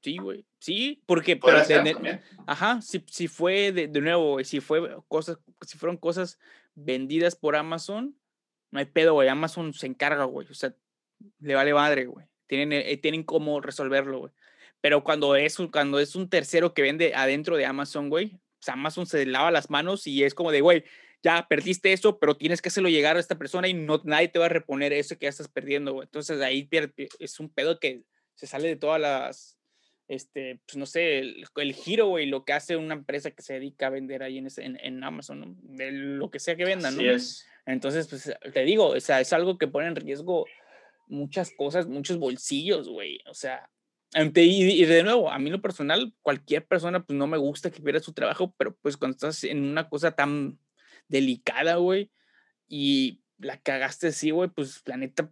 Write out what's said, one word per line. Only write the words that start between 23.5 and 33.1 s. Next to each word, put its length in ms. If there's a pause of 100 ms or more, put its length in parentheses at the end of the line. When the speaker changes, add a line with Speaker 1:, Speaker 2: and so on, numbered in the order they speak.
Speaker 1:
y 60
no, 320
nadie 220
te 120
va 60
a 40
reponer 440
eso 240
que 80
ya 40
estás 200
perdiendo, 440
güey". 120
Entonces, 360
ahí 220
pier-, 300 (260)
es 200
un 100
pedo 300
que 240 (320)
se 120
sale 200
de 80
todas 260
las, 560 (500)
este, 600
pues, 100
no 80
sé, 340
el, 260 (100)
el 180
giro, 360
güey, 180
lo 180
que 80
hace 240
una 160
empresa 380